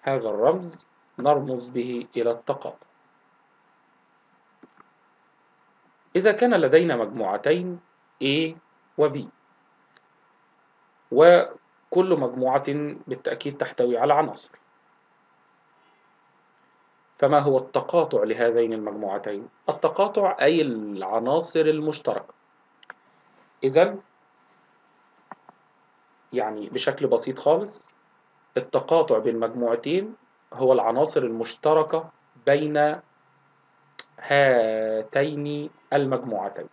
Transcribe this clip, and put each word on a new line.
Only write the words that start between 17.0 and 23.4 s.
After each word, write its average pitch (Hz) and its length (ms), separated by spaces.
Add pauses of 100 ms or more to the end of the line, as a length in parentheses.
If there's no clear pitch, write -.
فما 143 220
هو 143 180
التقاطع 131 680
لهذين 117 500
المجموعتين؟ 104 760 (200)
التقاطع 196 720
أي 156 200
العناصر 113 1000
المشتركة. 151 720 (1300)